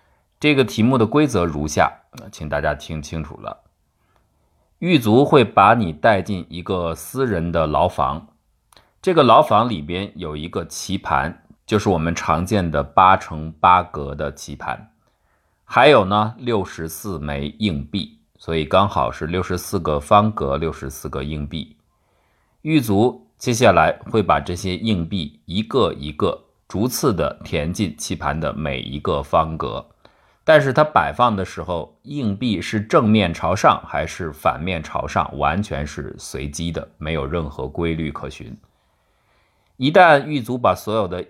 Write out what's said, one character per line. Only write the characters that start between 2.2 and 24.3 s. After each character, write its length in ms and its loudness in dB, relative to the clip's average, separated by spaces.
请 180 -10
大 100 -2
家 140 -2
听 260 -10
清 240 -8
楚 160 -14
了。 260 -14
狱 180 2
卒 260 6
会 200 6
把 320 6
你 180 -2
带 260 2
进 300 -8
一 140 -12
个 320 -4
私 320 -6
人 240 -2
的 160 0
牢 200 2
房， 400 -4
这 100 0
个 80 6
牢 180 8
房 300 4
里 140 -6
边 320 -6
有 200 -10
一 140 -10
个 160 -6
棋 320 -8
盘， 460 -4
就 140 2
是 80 0
我 100 4
们 160 -2
常 320 0
见 240 0
的 140 0
八 320 4
乘 380 -8
八 280 6
格 320 -10
的 200 -6
棋 200 -16
盘， 380 -12
还 240 4
有 160 8
呢， 340 0
六 280 -2
十 240 -10
四 280 -10
枚 300 -6
硬 260 -2
币， 340 -10
所 200 -6
以 80 -2
刚 220 4
好 220 -2
是 160 -8
六 160 -2
十 160 -4
四 220 -6
个 180 -2
方 320 4
格， 280 -4
六 160 -4
十 160 -12
四 180 -14
个 160 -8
硬 240 -8
币。 300 -12
狱 180 2
卒 560 0
接 160 -2
下 180 6
来 260 4
会 100 2
把 200 0